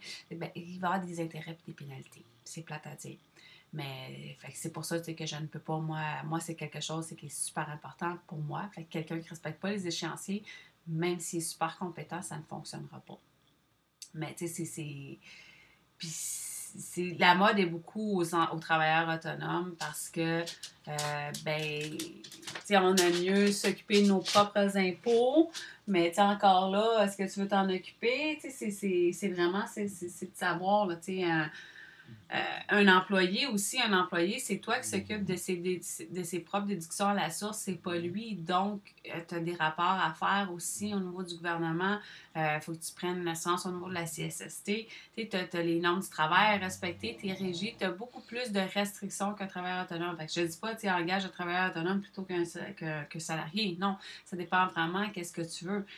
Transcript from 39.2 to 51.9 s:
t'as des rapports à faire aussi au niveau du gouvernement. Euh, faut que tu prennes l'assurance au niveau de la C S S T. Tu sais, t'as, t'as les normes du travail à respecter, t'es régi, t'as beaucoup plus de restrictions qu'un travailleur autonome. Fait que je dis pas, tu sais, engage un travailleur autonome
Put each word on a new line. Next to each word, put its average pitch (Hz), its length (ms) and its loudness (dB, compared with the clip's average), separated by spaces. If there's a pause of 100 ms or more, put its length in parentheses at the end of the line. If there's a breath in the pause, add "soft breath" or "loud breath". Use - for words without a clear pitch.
t'as 170 140 -4
des 170 140 -2
rapports 160 300 0
à 175 300 2
faire 190 380 0
aussi 202 420 -6
au 196 60 0
niveau 185 240 -4
du 175 120 -8
gouvernement. 170 600 0 (380 loud breath)
Euh, 156 240 0
faut 165 120 -8
que 160 60 -8
tu - 160 -10
prennes 180 300 -4
l'assurance 175 420 0
au 180 60 -4
niveau 180 160 -6
de 185 60 -6
la 170 120 -4
C 160 160 -6
S 160 180 -6
S - 220 -12
T. 220 260 -2 (280 loud breath)
Tu 226 60 -6
sais, 214 60 -6
t'as, 185 160 -2
t'as 175 180 -2
les 170 180 2
normes 180 200 4
du 190 80 -4
travail 180 460 4
à 202 40 0
respecter, 185 600 -6
t'es 190 120 -4
régi, 185 440 -4
t'as 190 140 0
beaucoup 202 300 -10
plus 233 320 -6
de 196 80 2
restrictions 202 760 -2
qu'un 190 140 -8
travailleur 180 360 -4
autonome. 170 320 -4
Fait 160 100 -8
que 156 60 -8
je 175 100 0
dis 165 160 -2
pas, 220 160 -4
tu 220 80 -12
sais, 202 80 2
engage 180 340 2
un 185 60 -8
travailleur 180 400 0
autonome 175 300 0